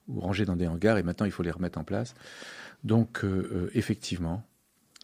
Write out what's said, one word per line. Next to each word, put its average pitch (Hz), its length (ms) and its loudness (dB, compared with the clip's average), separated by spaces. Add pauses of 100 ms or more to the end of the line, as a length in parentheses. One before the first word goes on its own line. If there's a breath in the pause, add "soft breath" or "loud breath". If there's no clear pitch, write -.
ou 120 100 -4
rangés 98 240 0
dans 92 140 2
des 87 100 2
hangars, 85 300 4
et 92 60 2
maintenant 87 220 0
il 98 60 0
faut - 100 -4
les 85 100 0
remettre 85 280 -4
en 80 60 -6
place. 107 300 -4 (680 loud breath)
Donc, 113 400 4
euh, 95 300 0
euh, 90 200 0
effectivement, 92 720 0 (580)